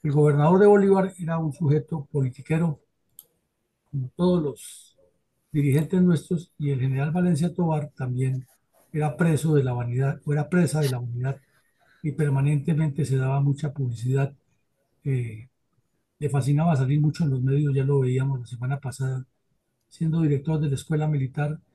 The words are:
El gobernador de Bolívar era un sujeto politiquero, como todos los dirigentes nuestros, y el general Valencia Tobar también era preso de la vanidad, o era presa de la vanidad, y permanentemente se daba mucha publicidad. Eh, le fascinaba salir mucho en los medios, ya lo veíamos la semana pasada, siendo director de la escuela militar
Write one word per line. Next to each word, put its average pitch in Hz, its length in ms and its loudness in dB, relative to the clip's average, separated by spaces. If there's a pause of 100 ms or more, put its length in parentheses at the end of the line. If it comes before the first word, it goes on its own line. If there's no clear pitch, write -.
El 151 100 -2
gobernador 151 480 4
de 208 80 8
Bolívar 196 500 6
era 165 200 -6
un 160 160 -4
sujeto 151 580 -2
politiquero, 147 720 -2 (1080)
como 131 280 -8
todos 175 260 2
los - 540 -12 (520)
dirigentes 147 520 0
nuestros, 180 560 0
y 143 140 -2
el 131 100 -2
general 135 300 -2
Valencia 175 420 0
Tobar 156 420 -2
también 127 500 -4 (460)
era 151 240 -2
preso 160 400 2
de 139 80 4
la 127 80 -2
vanidad, 123 540 -2
o 147 80 -2
era 147 160 -2
presa 156 320 2
de 139 80 0
la 123 100 -4
vanidad, 123 400 -6 (680)
y 156 60 -2
permanentemente 147 960 0
se 127 100 0
daba 135 240 0
mucha 139 340 0
publicidad. 131 600 -2 (720)
Eh, 123 420 -4 (720)
le 147 100 -4
fascinaba 143 460 2
salir 131 240 2
mucho 151 240 0
en 151 60 2
los 131 120 -2
medios, 139 320 2
ya 135 120 0
lo 139 160 2
veíamos 131 400 -2
la 120 40 -12
semana 123 320 -8
pasada, 131 480 -6 (640)
siendo 160 320 -2
director 151 400 0
de 151 80 0
la 135 80 0
escuela 151 320 -2
militar 147 540 -4 (140)